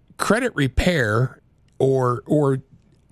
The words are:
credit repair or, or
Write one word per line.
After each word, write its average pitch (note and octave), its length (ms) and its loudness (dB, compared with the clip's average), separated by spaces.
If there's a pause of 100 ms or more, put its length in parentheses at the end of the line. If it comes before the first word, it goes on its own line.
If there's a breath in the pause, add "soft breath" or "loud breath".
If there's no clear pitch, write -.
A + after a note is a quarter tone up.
(180)
credit A#3 360 0
repair C3 840 0 (380)
or, C3 480 0
or D3 320 0 (540)